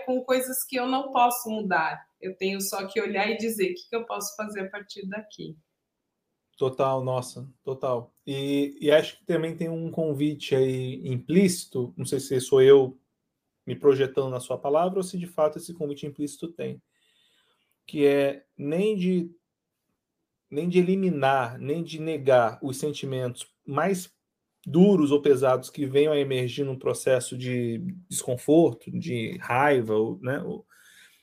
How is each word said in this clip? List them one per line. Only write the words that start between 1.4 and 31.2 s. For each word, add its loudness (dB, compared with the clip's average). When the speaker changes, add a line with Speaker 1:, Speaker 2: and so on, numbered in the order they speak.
Speaker 1:
mudar. -2
Eu -10
tenho -4
só -6
que -4
olhar -2
e -2
dizer, -2
"O -6
que -20
que -4
eu -6
posso -8
fazer -8
a -10
partir -14
daqui?" -14
Speaker 2:
Total, 0
nossa, -6
total. -6
E, -2
e 2
acho 4
que -20
também -2
tem -4
um -6
convite -2
aí 0
implícito, 0
não -6
sei -4
se -2
sou 6
eu 8
me -8
projetando 2
na -6
sua -8
palavra 0
ou -4
se -10
de -8
fato -2
esse -16
convite -8
implícito -10
tem, -10
que 0
é 2
nem -2
de, -2
nem -4
de 4
eliminar, 2
nem -4
de -12
negar 2
os -6
sentimentos -6
mais -2
duros 6
ou 4
pesados 4
que -6
venham 4
a 2
emergir -2
num -6
processo 0
de -4
desconforto, 2
de -6
raiva, 2
ou, 0
né, -4
ou, -10